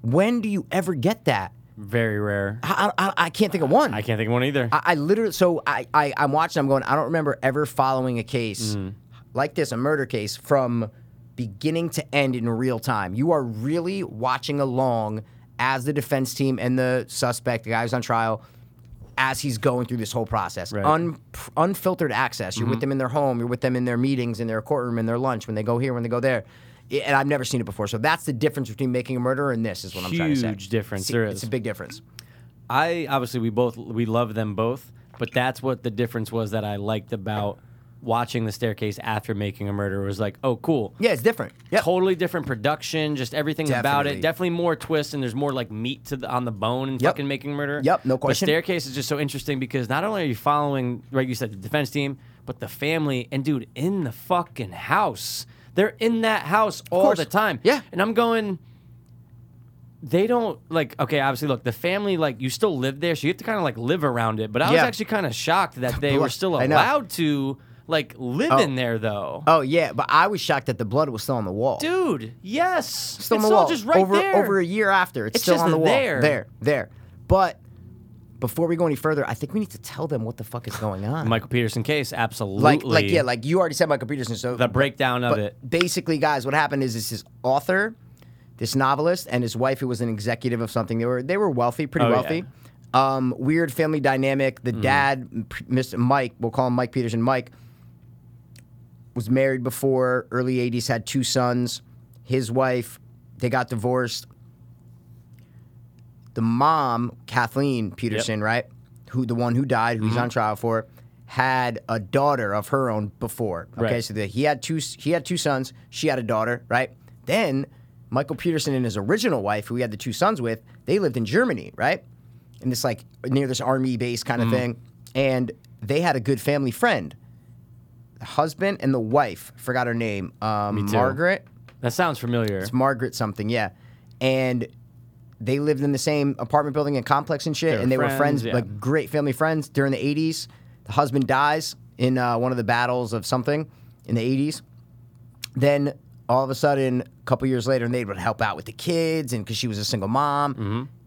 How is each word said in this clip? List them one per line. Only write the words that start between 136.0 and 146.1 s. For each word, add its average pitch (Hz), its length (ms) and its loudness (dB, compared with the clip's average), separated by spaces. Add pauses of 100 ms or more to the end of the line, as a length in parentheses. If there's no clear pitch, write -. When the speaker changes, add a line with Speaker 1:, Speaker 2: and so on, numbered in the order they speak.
Speaker 1:
apartment 147 340 0
building 147 220 0
and 120 100 -2
complex 143 400 0
and 156 120 -2
shit, 160 140 2
Speaker 2:
They 127 60 4
were 104 60 0
Speaker 1:
and 127 80 2
they 131 60 2
were 147 80 2
Speaker 2:
friends, 135 120 0
Speaker 1:
friends, 143 280 2
Speaker 2:
yeah. 113 80 0
Speaker 1:
like, 104 260 -2
great 135 300 2
family 147 240 0
friends 156 340 0
during 139 240 2
the 131 140 -2
eighties. 156 420 -2 (380)
The - 80 -8
husband 139 340 2
dies 147 480 0 (220)
in, 127 200 2
uh, 123 200 2
one 127 140 2
of 123 60 -2
the 123 60 -2
battles 123 500 2
of 107 120 -4
something 147 440 0 (360)
in 113 100 -2
the 113 60 0
eighties. 135 400 -2 (920)
Then, 143 380 2 (360)